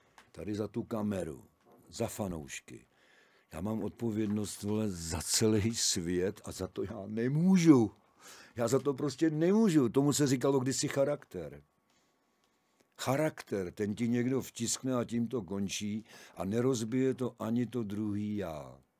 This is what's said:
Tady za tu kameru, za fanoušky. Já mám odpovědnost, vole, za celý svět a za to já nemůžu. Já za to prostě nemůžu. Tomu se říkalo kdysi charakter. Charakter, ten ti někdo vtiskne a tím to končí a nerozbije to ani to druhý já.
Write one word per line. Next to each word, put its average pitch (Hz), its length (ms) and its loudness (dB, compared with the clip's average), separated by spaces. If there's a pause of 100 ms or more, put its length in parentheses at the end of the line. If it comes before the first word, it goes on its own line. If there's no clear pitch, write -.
(320)
Tady 87 240 -8
za 104 120 -2
tu 110 160 -6
kameru, 95 640 -4 (440)
za - 180 -4
fanoušky. 80 760 -8 (680)
Já 78 80 -8
mám 104 220 -4
odpovědnost, 107 800 -2
vole, 107 260 0
za 82 320 -6
celý 110 540 2
svět 90 720 0
a 95 60 -10
za 92 160 -6
to - 160 -6
já 101 240 -8
nemůžu. 139 840 6 (640)
Já 117 120 0
za 127 120 4
to 139 140 -2
prostě 143 360 0
nemůžu. 160 600 4
Tomu 139 240 4
se 143 140 2
říkalo 135 320 2
kdysi 131 280 -2
charakter. 92 760 -4 (1300)
Charakter, 123 720 -2
ten 104 240 -2
ti 117 120 -2
někdo 120 340 0
vtiskne 120 540 -4
a 120 80 0
tím 117 240 -4
to 120 140 -4
končí 101 640 -6 (300)
a 87 100 -6
nerozbije 120 680 0
to 123 260 -6
ani 117 260 0
to 117 180 -4
druhý 104 540 -4
já. 71 440 -8 (180)